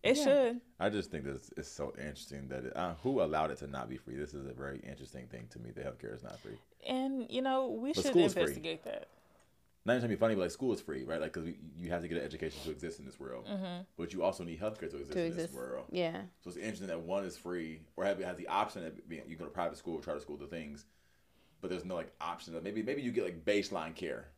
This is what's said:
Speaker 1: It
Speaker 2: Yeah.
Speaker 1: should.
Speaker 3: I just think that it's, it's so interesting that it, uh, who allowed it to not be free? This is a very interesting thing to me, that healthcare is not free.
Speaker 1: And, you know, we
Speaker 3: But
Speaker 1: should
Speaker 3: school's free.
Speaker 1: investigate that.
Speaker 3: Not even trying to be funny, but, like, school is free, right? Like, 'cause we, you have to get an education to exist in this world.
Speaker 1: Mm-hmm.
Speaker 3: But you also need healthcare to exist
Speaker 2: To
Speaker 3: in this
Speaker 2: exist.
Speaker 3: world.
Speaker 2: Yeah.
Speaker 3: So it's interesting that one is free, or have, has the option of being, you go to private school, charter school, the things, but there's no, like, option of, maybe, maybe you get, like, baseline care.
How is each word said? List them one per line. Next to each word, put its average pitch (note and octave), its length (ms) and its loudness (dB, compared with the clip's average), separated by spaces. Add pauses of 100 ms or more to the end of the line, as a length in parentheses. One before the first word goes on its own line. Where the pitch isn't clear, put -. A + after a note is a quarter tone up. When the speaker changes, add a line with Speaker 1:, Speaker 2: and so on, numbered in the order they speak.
Speaker 1:
It C4 140 8
Speaker 2:
Yeah. D4 60 4
Speaker 1:
should. C4 380 8 (180)
Speaker 3:
I - 100 6
just - 220 0
think C#2+ 140 -2
that C#2 100 0
it's, - 220 -10
it's - 120 -6
so - 280 -4
interesting C#2+ 520 -8
that C2 160 -4
it, A#1+ 100 -6
uh, E2+ 180 0 (100)
who B2+ 180 4
allowed D#2 300 4
it C2 80 -4
to C#2+ 80 -8
not C2 220 -4
be B1+ 80 -6
free? B1 180 -10
This C#2 180 -4
is C#2 120 -6
a C2 80 -8
very C#2 260 -6
interesting C2+ 480 -12
thing A#1+ 240 -10
to A#1+ 80 -12
me, A#1 120 -10
that - 140 -8
healthcare A1+ 280 -8
is - 100 -12
not - 160 -10
free. - 180 -12 (280)
Speaker 1:
And, C4 440 0
you B3+ 120 0
know, C4 260 4
we A#3 260 0
Speaker 3:
But F#4 100 2
Speaker 1:
should C#4 80 4
Speaker 3:
school's A3 220 8
free. F3+ 100 4
Speaker 1:
investigate D#3+ 400 -2
that. - 240 -6 (760)
Speaker 3:
Not A#2 100 6
even B2+ 80 6
trying A#2 100 2
to G2 60 4
be - 20 -4
funny, A2+ 160 8
but, F#2+ 60 4
like, F2+ 100 4
school B2+ 220 2
is - 80 0
free, C2+ 240 -2
right? D#2 140 0
Like, D#2 140 2
'cause E2+ 120 -2
we, E2 120 -4 (200)
you E2+ 140 -4
have F2 100 2
to E2+ 80 -4
get E2+ 80 2
an - 80 0
education - 400 -4
to D#2+ 60 -2
exist D#2+ 280 -6
in C#2+ 60 -12
this C2 140 -14
world. B1 280 -8
Speaker 1:
Mm-hmm. F#3 360 -4 (140)
Speaker 3:
But F2 160 -2
you - 80 0
also F#3 220 2
need E2 160 -6
healthcare G#2 320 -4
to C#2+ 60 -8
exist C#2+ 160 -8
Speaker 2:
To F3 120 2
Speaker 3:
in E3 60 2
this E3+ 140 -2
Speaker 2:
exist. E3+ 80 -8
Speaker 3:
world. C3 380 -6
Speaker 2:
Yeah. F3 300 0 (200)
Speaker 3:
So - 80 -10
it's E2+ 80 -8
interesting G2 300 -4
that E2 140 -2
one F#2+ 220 0
is F2+ 140 -6
free, D#2+ 440 -4 (140)
or F#2 100 0
have, G2 160 4
has F2+ 160 -2
the F2 100 -8
option G2 380 2
of - 240 -10
being, D#2+ 180 -6
you D#2+ 100 -8
go E2 80 -6
to D2 60 -8
private E2+ 260 0
school, E2 240 -4
charter D2+ 180 -2
school, D2 180 -8
the C#2+ 100 -8
things, D2 380 -8 (760)
but F2+ 80 -4
there's F2 160 -2
no, F#2 100 -2
like, E2 160 -4 (100)
option E2+ 340 -4
of, E2 80 -4
maybe, G#2 200 -2
maybe C#3 180 0
you B2 120 0
get, A2 100 4
like, E2+ 220 -4
baseline F#2+ 500 2
care. C#2+ 320 -4 (100)